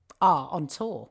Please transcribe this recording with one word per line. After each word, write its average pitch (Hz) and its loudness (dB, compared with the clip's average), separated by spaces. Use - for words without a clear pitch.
are 151 4
on 156 -4
tour, 139 -8